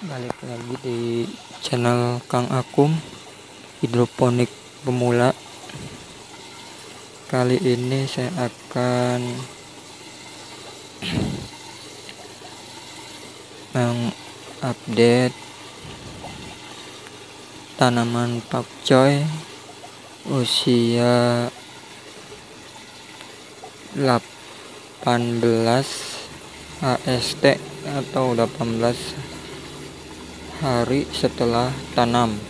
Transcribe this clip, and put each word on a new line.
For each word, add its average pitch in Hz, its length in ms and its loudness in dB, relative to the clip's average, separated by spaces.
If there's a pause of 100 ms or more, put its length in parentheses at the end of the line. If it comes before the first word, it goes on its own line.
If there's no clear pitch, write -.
Balik 127 400 -6
lagi 120 280 -6 (120)
di 120 120 -2 (600)
channel 120 720 2
Kang 123 240 2
Akum, 143 400 6 (880)
hidroponik 123 640 4 (400)
pemula. 123 480 4 (1900)
Kali 127 400 4
ini 127 400 2
saya 127 400 -2
akan 123 800 0 (1800)
<clears throat> - 2750 -10
mengupdate 120 1600 2 (2500)
tanaman 120 720 2
pakcoy 135 720 6 (1120)
usia 120 1200 4 (2500)
delapan - 1400 0
belas 117 720 4 (680)
A 131 240 2
S 127 320 0
T 139 160 8 (320)
atau 131 480 0
delapan 113 460 0
belas 120 180 2 (1600)
hari 127 540 2
setelah 120 580 2 (220)
tanam. 117 420 4 (160)